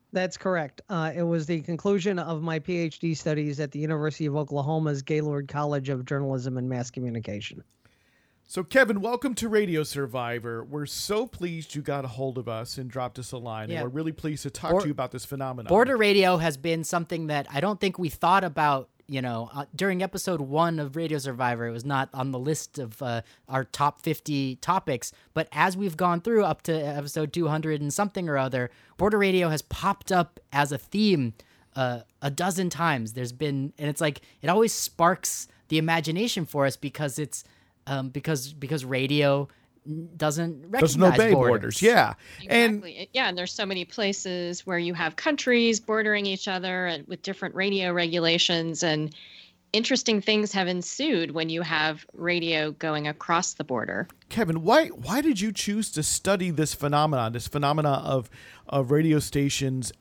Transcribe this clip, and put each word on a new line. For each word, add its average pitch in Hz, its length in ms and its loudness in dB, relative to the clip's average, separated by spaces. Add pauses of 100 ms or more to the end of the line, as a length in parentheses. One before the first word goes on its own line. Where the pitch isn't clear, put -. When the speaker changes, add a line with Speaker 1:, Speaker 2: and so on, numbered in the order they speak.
(140)
Speaker 1:
That's 185 240 -2
correct. 170 500 -2
Uh, 160 260 -2
it 175 100 -2
was 170 220 0
the 165 140 -2
conclusion 180 600 0
of 156 220 -4
my 160 180 -2
P 175 180 -4
H 165 220 -4
D 165 140 0
studies 147 460 -2
at 147 140 -4
the 147 60 -6
University 151 480 -2
of 143 100 0
Oklahoma's 143 640 0
Gaylord 147 480 -2
College 143 400 -2
of 127 160 -2
Journalism 135 520 -2
and 127 120 -2
Mass 123 200 -4
Communication. 117 760 -8 (840)
Speaker 2:
So, 185 140 -6
Kevin, 226 380 4
welcome 240 340 -2
to 226 140 -4
Radio 190 340 2
Survivor. 120 800 -6
We're 147 220 -8
so 214 420 -4
pleased 165 480 -8
you 151 60 -6
got 139 240 -4
a - 20 -6
hold 127 300 -6
of 117 100 -6
us 113 300 -8
and 127 120 -8
dropped 123 300 -6
us 123 140 -12
a 127 40 -10
line, 110 320 -8
Speaker 3:
Yeah. 170 120 -6
Speaker 2:
and - 20 -4
we're 127 140 -6
really 160 160 -4
pleased 156 300 -6
to 139 60 -6
talk 160 220 -4
Speaker 3:
Bor-, 180 80 4
Speaker 2:
to 190 80 0
you 147 60 -2
about 127 180 -4
this 127 140 -12
phenomenon. 131 420 -8
Speaker 3:
border 247 300 6
radio 196 400 6
has 160 180 2
been 165 300 -2
something 165 420 -2
that 147 260 -2
I 143 60 0
don't 196 180 0
think 190 220 0
we 180 80 0
thought 180 380 4
about, 147 420 2 (180)
you 135 160 -4
know, 117 320 -4
uh, 139 120 -6 (100)
during 185 260 0
episode 185 380 -2
one 156 400 2
of 139 160 -6
Radio 156 220 -2
Survivor. 120 500 -2
It 117 60 -6
was 117 100 -8
not 135 300 0
on 135 180 -2
the 127 80 -4
list 147 400 -4
of, 113 220 -10
uh, 117 220 -2 (260)
our 131 160 -2
top - 340 0
fifty 139 560 -2
topics. 165 560 -2 (220)
But 160 180 -2
as 175 240 4
we've 190 220 -2
gone 175 240 2
through 220 240 4
up 156 160 0
to 170 100 -4
episode 147 640 -4
two 170 160 0
hundred 156 320 -2
and 143 120 -2
something 190 360 -2
or 143 80 2
other, 127 340 0 (240)
border 214 220 2
radio 185 320 4
has 156 120 0
popped - 480 -4
up 175 300 2 (140)
as 143 180 2
a 143 60 -4
theme, 170 560 2 (420)
uh, 123 240 -2 (220)
a 143 100 -2
dozen 180 380 0
times. 135 420 0
There's 123 220 -6
been, 143 440 -2
and 151 120 -2
it's 143 100 -4
like, 151 220 0 (200)
it 143 60 -2
always 220 240 4
sparks - 800 0 (180)
the 156 120 2
imagination 165 640 0
for 139 200 0
us 135 120 0
because 147 420 -6
it's, - 240 -8 (460)
um, 135 200 -4
because, 139 420 -4
because 143 320 -6
radio 139 640 2 (400)
n-, 160 300 -10
doesn't 156 460 -2
recognize 175 180 0
Speaker 2:
Doesn't 156 220 6
obey 214 280 8
Speaker 3:
borders. 127 180 6
Speaker 2:
borders. 113 320 0
Yeah. 180 340 6 (340)
And 233 300 4
Speaker 4:
Exactly. 185 340 -12
Yeah, 254 160 2
and 180 80 -4
there's 180 160 -4
so 214 120 -4
many 185 200 -4
places 180 840 -4
where 180 100 -2
you 175 160 -2
have 165 220 -2
countries 233 640 2
bordering 214 460 0
each 190 240 -4
other 185 380 -2
and 156 200 -6
with 175 140 -10
different 190 340 -6
radio 190 380 0
regulations, 165 880 2
and 156 320 0 (560)
interesting 233 480 2
things 208 320 2
have 190 160 0
ensued 180 640 -2
when 160 160 -2
you 160 140 -2
have 156 500 -2
radio 165 600 0
going 151 360 -4
across 170 460 -2
the - 100 -8
border. 113 460 -4 (180)
Speaker 2:
Kevin, 165 360 -2
why, 269 240 6
why 185 340 -4
did 285 180 2
you 208 140 -2
choose 208 380 -2
to 156 120 -4
study 185 480 0
this 147 220 0
phenomenon, 147 580 2
this 117 160 -6
phenomena 147 560 2
of, 135 260 -2 (380)
of 135 240 2
radio 156 280 6
stations 135 800 0